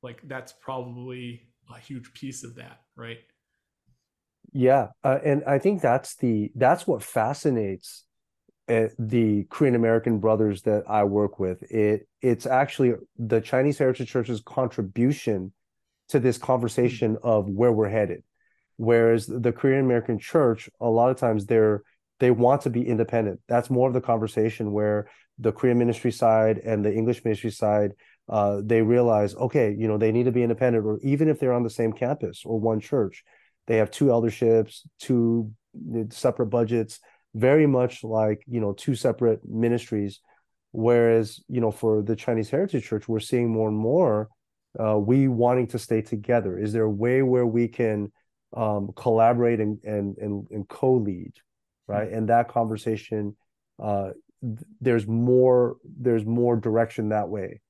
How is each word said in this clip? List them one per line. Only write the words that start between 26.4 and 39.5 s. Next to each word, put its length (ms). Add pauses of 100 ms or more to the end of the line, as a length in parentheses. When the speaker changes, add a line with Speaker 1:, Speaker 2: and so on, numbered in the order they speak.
Speaker 2:
and 260
the 100
English 300
ministry 260
side, 420 (360)
uh, 360
they 180
realize, 540
okay, 400
you 120
know, 100
they 140
need 120
to 80
be 100
independent, 420
or 180
even 260
if 120
they're 120
on 120
the 60
same 220
campus 520
or 160
one 200
church, 440 (420)
they 120
have 120
two 200
elderships, 720 (180)
two 500 (600)
separate 360
budgets, 540 (340)
very 320
much 380
like, 420
you 140
know, 120
two 220
separate 540
ministries. 720 (520)